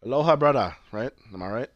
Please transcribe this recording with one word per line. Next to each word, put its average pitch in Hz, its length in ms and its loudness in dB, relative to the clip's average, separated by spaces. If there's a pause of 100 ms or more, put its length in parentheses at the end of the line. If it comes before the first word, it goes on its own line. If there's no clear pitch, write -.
Aloha, 147 320 2
brother, 139 400 2 (160)
right? 110 200 -6 (220)
Am 92 80 -12
I 92 80 -8
right? 117 260 -6